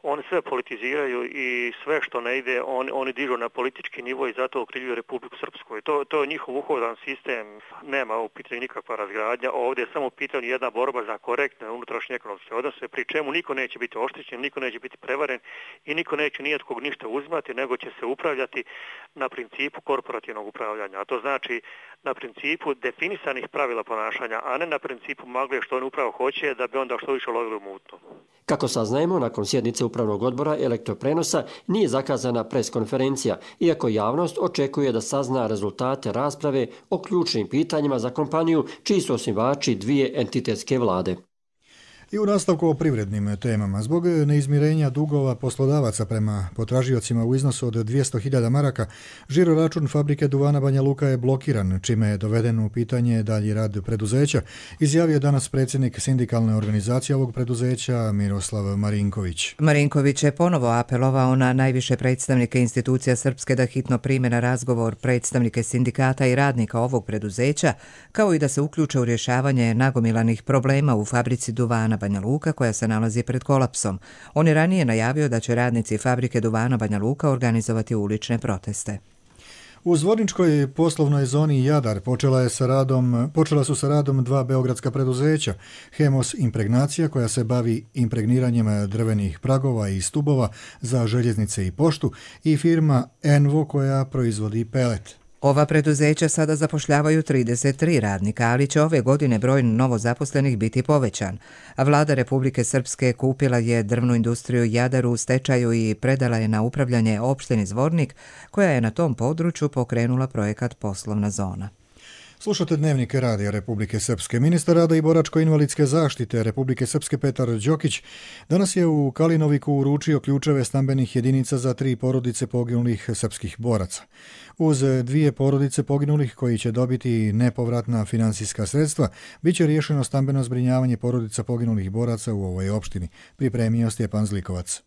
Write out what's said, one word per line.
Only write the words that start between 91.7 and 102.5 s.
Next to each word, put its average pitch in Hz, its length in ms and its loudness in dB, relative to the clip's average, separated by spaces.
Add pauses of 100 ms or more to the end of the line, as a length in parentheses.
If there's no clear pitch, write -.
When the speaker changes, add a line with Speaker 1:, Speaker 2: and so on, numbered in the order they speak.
Speaker 3:
poštu 151 400 0 (320)
i 156 120 4
firma 156 520 2 (140)
Envo 143 420 4
koja 135 400 0
proizvodi 113 600 -2
pelet. 113 520 -2 (240)
Speaker 4:
Ova 143 260 4
preduzeća 151 640 4
sada 156 280 2
zapošljavaju 151 640 2
trideset 131 540 2
tri 160 240 4
radnika, 101 440 0
ali 123 220 4
će 151 160 4
ove 156 180 4
godine 131 380 4
broj 131 240 4
novozaposlenih 120 960 2
biti 113 240 0
povećan. 110 560 0 (380)
A 131 60 0
Vlada 147 320 4
Republike 131 500 0